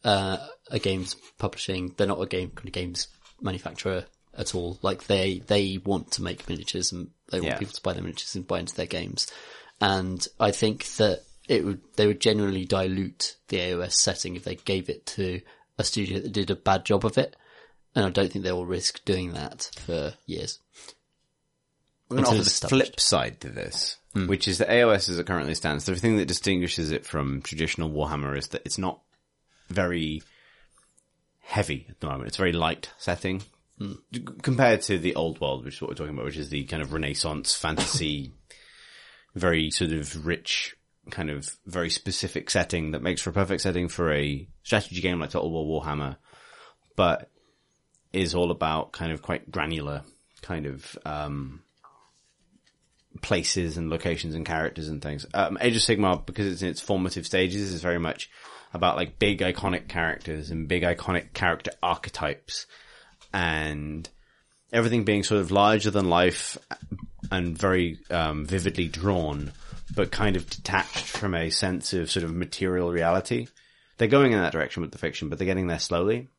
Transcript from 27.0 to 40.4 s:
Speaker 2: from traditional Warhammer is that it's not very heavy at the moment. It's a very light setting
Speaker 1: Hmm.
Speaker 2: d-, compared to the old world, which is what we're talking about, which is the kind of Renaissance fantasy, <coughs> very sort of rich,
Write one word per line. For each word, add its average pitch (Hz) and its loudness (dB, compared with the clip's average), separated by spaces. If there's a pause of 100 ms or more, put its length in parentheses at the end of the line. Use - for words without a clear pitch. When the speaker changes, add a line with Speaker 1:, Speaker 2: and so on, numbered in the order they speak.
Speaker 2:
from 69 -2
traditional 80 -2
Warhammer 73 -2
is 69 -6
that - -6
it's - -6
not 92 -4 (680)
very 87 0 (1300)
heavy 76 -2
at - -20
the 82 -4
moment. 67 -4
It's - -8
a 95 2
very 90 4
light 82 0
setting 92 -2 (360)
Speaker 1:
Hmm. 101 -6 (200)
Speaker 2:
d-, 120 -8 (160)
compared 120 6
to 98 2
the 85 0
old 80 -2
world, 67 -2
which 69 -10
is - -10
what - -6
we're - -6
talking 76 -8
about, 62 -6
which 71 -6
is 73 -8
the 71 -4
kind 78 -6
of 71 -6
Renaissance 76 -2
fantasy, 76 -2 (500)
<coughs> - -20
very 82 4
sort 80 0
of 76 -4
rich, - -2 (360)